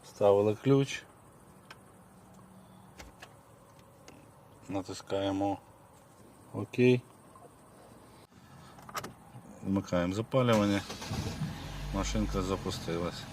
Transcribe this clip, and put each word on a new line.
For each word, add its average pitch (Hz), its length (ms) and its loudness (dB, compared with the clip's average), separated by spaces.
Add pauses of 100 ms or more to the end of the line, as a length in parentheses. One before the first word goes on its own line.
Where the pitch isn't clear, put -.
Вставили 101 580 4
ключ. 139 400 2 (3750)
Натискаємо 98 880 -2 (960)
"ОК". 123 480 4 (2500)
Вмикаємо 95 500 0
запалювання. 107 680 2 (1120)
Машинка 98 460 0
запустилась. 87 800 -4 (120)